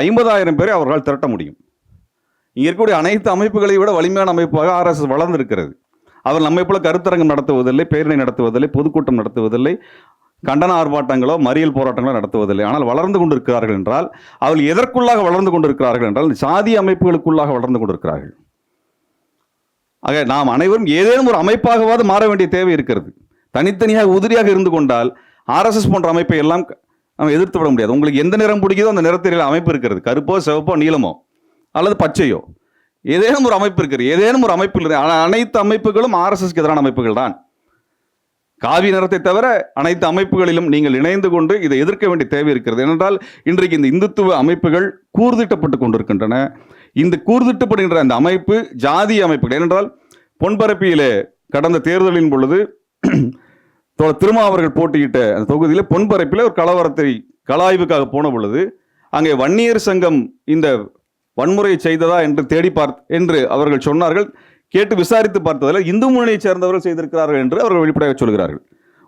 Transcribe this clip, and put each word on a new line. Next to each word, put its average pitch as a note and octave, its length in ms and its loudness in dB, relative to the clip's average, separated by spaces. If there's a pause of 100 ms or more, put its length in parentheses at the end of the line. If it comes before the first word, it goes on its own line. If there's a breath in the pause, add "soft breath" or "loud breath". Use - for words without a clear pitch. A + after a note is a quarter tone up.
ஐம்பதாயிரம் G3+ 540 2
பேரை G3 160 0
அவர்களால் D3 320 -2
திரட்ட C#3 260 -4
முடியும். D#2+ 240 -10 (1000)
இங்க C#3 100 0
இருக்கக்கூடிய F#3+ 340 0
அனைத்து G#3 340 -2
அமைப்புகளை G3+ 460 0
விட G#3 180 2
வலிமையான F#3 360 0
அமைப்பாக D#3+ 440 0
ஆர் F3 120 2
எஸ் D3+ 100 -2
எஸ் C#3 120 -2
வளர்ந்திருக்கிறது. B2+ 580 -2 (540 soft breath)
அவர் D#3 220 0
நம்மை F3 180 0
போல G3 180 0
கருத்தரங்கம் E3+ 480 2
நடத்துவதில்லை, C3+ 640 0
பேரணி D3+ 260 0
நடத்துவதில்லை, B2 560 0
பொதுக்கூட்டம் C#3+ 440 0
நடத்துவதில்லை, A2+ 540 -2 (680 soft breath)
கண்டன D#3 360 0
ஆர்ப்பாட்டங்களோ C#3+ 560 0 (120)
மறியல் C#3+ 300 0
போராட்டங்களோ C3 400 -2
நடத்துவதில்லை. G2+ 520 -2
ஆனால் C#3 200 -2
வளர்ந்து E3+ 300 0
கொண்டிருக்கிறார்கள் A#2+ 600 0
என்றால், B2 280 -2 (360 loud breath)
அவர்கள் D3 300 0
எதற்குள்ளாக A#3+ 540 0
வளர்ந்து F#3 260 0
கொண்டிருக்கிறார்கள் C3 560 0
என்றால், C#3+ 220 0 (120)
சாதி G3+ 380 0
அமைப்புகளுக்குள்ளாக E3 760 0
வளர்ந்து B2 240 -2
கொண்டிருக்கிறார்கள். D#2 520 -6 (1700)
ஆக D3 280 -2
நாம் C3+ 240 0
அனைவரும் G3 320 2 (120)
ஏதேனும் B3 320 4
ஒரு G3 120 2
அமைப்பாகவாவது A3+ 720 2
மாற G#3 160 2
வேண்டிய F#3+ 260 0
தேவை F3+ 220 0
இருக்கிறது. G#2 320 -4 (460)
தனித்தனியாக G3+ 600 2
உதிரியாக A3 380 2
இருந்து F#3 200 2
கொண்டால் B2+ 360 0 (380 soft breath)
ஆர் E3 220 2
எஸ் G#3+ 100 0
எஸ் G3 120 0
போன்ற F3+ 180 0
அமைப்பை E3 340 0
எல்லாம் E3+ 200 0 (560)
நம்ம D3+ 160 0
எதிர்த்து F#3+ 240 0
விட D#3 120 0
முடியாது. A2+ 240 0
உங்களுக்கு D3 280 0
எந்த F#3 140 2
நிறம் G#3 260 2
பிடிக்குதோ G3 300 2
அந்த F3+ 120 0
நிறத்தில் E3+ 440 0
அமைப்பு E3 240 0
இருக்கிறது. A#2 340 -2
கருப்போ, D3 280 -2 (100)
சிவப்போ, D#3 360 -2
நீலமோ D3 300 0 (640)
அல்லது G3 260 0
பச்சையோ, D3 380 0 (640)
ஏதேனும் A3+ 420 2
ஒரு A3+ 100 2
அமைப்பு F#3+ 240 -2
இருக்கிறது. C3+ 320 -2
ஏதேனும் A#3 320 2
ஒரு G3 100 2
அமைப்பில் F#3+ 320 -2
இரு-, D3+ 160 0
ஆனா E3 200 0
அனைத்து A3 360 0
அமைப்புகளும் G#3+ 600 0
ஆர் G3 160 0
எஸ் F3+ 100 -6
எஸ்க்கு E3 180 -4
எதிரான D3+ 200 2
அமைப்புகள் A#2+ 360 0
தான். A#2+ 140 -4 (1300)
காவி F3 320 0
நிறத்தை F#3 340 -2
தவிர G3+ 180 2 (340)
அனைத்து E3+ 280 -2
அமைப்புகளிலும் F3 640 0
நீங்கள் D3 260 0
இணைந்து F#3+ 300 0
கொண்டு E3+ 240 0 (120)
இதை C#3 180 0
எதிர்க்க G3+ 260 -2
வேண்டிய E3 200 -2
தேவை D3 240 0
இருக்கிறது. A#2 320 -2
ஏனென்றால் F#3 320 0 (320 loud breath)
இன்றைக்கு F3 300 0
இந்த C3+ 140 2
இந்துத்துவ F#3 500 0
அமைப்புகள் F3 440 0 (300)
கூர்திட்டப்பட்டு G3 640 0
கொண்டிருக்கின்றன. A2 560 -2 (580 loud breath)
இந்த E3+ 200 2 (120)
கூர்திட்டப்படுகின்ற G#3 800 0
அந்த B2 100 2
அமைப்பு F3+ 400 0 (300)
ஜாதி G3+ 320 2 (100)
அமைப்புகள். B2+ 320 0
ஏனென்றால் F#3 300 0 (520 soft breath)
பொன்பரப்பியிலே F#3 680 0 (440)
கடந்த D#3+ 340 0
தேர்தலின் F3 440 2
பொழுது C3+ 260 2 (440)
<clears throat> - 960 -6
தோழர் D#3 220 2
திருமா A3 280 2
அவர்கள் E3+ 280 0
போட்டியிட்ட D3 420 0 (140)
அந்த G#2 160 -2
தொகுதியிலே D#3 400 2
பொன்பரப்பிலே F#3+ 580 0
ஒரு - 120 -2
கலவரத்தை E3 500 0 (380)
கலாய்வுக்காக E3+ 560 0 (100)
போன D3 180 -2
பொழுது A2+ 300 -2 (520)
அங்கே D#3 280 0
வன்னியர் A3 460 0
சங்கம் F3 320 2 (340)
இந்த D#3+ 140 2 (680)
வன்முறையை F#3+ 400 2
செய்ததா E3 480 0
என்று D3 200 0
தேடி E3 320 0
பார்த்-, C#3 300 -2
என்று E3+ 300 0 (120)
அவர்கள் C#3 380 0
சொன்னார்கள். E3+ 400 0 (460 soft breath)
கேட்டு G3+ 220 0
விசாரித்து G3+ 460 0
பார்த்ததில் D#3 500 0
இந்து A3+ 200 0
முன்னணியை A#3 340 0
சேர்ந்தவர்கள் F#3 400 -2
செய்திருக்கிறார்கள் D#3+ 580 -2
என்று B2+ 180 0
அவர்கள் F#3 220 2
வெளிப்படையாக D3+ 340 0
சொல்கிறார்கள். G2 440 -2 (460 soft breath)